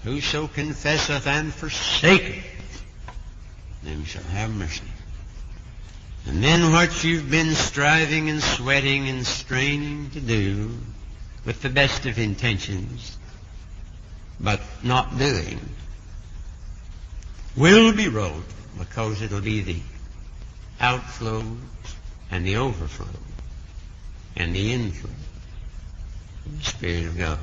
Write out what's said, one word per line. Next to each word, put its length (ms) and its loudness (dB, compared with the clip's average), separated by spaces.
"Whoso 440 -2
confesseth 760 0
and 260 2
forsaketh 1300 2
them 220 -6
shall 200 -8
have 300 -2
mercy." 280 -4
And 160 2
then 300 8
what 320 6
you've 260 2
been 240 4
striving 760 4
and 140 0
sweating 680 4
and 180 -2
straining 840 0
to 100 -8
do 560 2
with 180 -4
the 80 0
best 360 4
of 120 0
intentions, 1000 -2
but 200 2
not 340 2
doing, 440 2
will 380 12
be 160 4
wrote, 360 0
because 460 -2
it'll 180 -2
be 200 0
the 200 -2
outflow 760 0
and 120 0
the 120 2
overflow 500 -2
and 200 0
the 180 2
inflow 380 -2
of 140 -8
the 60 -8
Spirit 420 -2
of 100 -2
God. 260 0